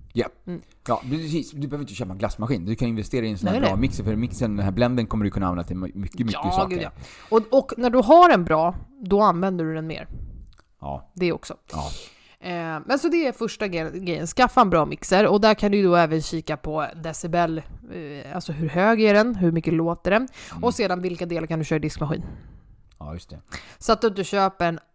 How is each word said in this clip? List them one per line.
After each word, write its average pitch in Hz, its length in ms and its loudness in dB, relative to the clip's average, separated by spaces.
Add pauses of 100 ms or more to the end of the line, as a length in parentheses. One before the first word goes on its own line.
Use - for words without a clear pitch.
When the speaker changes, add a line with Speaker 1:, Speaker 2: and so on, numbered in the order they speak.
(120)
Speaker 1:
Ja. 117 140 -2 (200)
Speaker 2:
Mm. 180 140 -10 (280)
Speaker 1:
Ja, 117 220 -2
precis. 156 400 -4
Du 143 180 -8
behöver 147 140 -8
inte 139 120 -12
köpa 98 180 -8
en 92 60 -12
glassmaskin. 107 460 -4
Du 107 100 -2
kan 117 140 -2
investera 113 380 -4
i 110 40 -4
en 104 80 -6
sån - 80 -4
här 180 80 2
Speaker 2:
Nej, 254 60 0
Speaker 1:
bra 262 100 2
Speaker 2:
nej. 107 100 0
Speaker 1:
mixer. - 240 -2
För 107 120 -2
mixen, 113 400 -4
den 101 80 -2
här 98 80 0
blenden 120 340 0
kommer 107 180 -2
du 98 60 0
kunna 95 160 -4
använda 90 220 -4
till 90 80 -6
my-, 92 180 -8
mycket, 95 240 -10
mycket 117 260 -2
Speaker 2:
Ja, 185 60 0
Speaker 1:
saker. 185 260 0
Speaker 2:
gud, 170 60 -4
ja. 147 80 -8 (380)
Och, 220 300 4
och 262 180 0
när 240 140 2
du 240 80 4
har 320 320 10
en 190 140 6
bra, 165 300 2 (260)
då 202 200 2
använder 185 440 2
du 160 100 -4
den 160 120 -8
mer. - 220 -10 (720)
Speaker 1:
Ja. 69 340 -10
Speaker 2:
Det 175 180 -2
också. - 220 -10 (180)
Speaker 1:
Ja. - 180 -6 (580)
Speaker 2:
Eh, 165 380 -6
men 262 120 0
så 339 100 0
det 330 180 2
är 247 60 -2
första - 360 -6
gre-, 165 300 -6
grejen. 170 280 -4
Skaffa 247 340 4
en 208 100 6
bra 160 160 4
mixer. 185 400 2
Och 202 140 4
där 214 140 6
kan 208 160 0
du 202 80 2
ju 196 60 2
då 175 120 6
även 160 260 2
kika 156 340 -6
på 151 300 -6 (100)
decibel. 165 600 -2 (340)
Eh, 147 420 -14
alltså 175 180 -6
hur 151 160 -2
hög 208 340 4
är 208 120 8
den? 220 200 4
Hur 180 180 2
mycket 160 220 0
låter 170 360 0
den? 240 180 2 (240)
Speaker 1:
Mm. 170 120 -10
Speaker 2:
Och 240 100 2
sedan 180 280 -2
vilka 175 240 -4
delar 165 200 -4
kan 160 120 -2
du 156 60 -2
köra 156 120 0
i 151 60 0
diskmaskin? 151 420 -4 (760)
Speaker 1:
Ja, 73 140 -14
just 87 180 -14
det. - 80 -18 (400)
Speaker 2:
Så - 140 2
att 220 80 2
du 233 80 2
inte 196 160 -2
köper 190 440 0
en 165 100 -4 (160)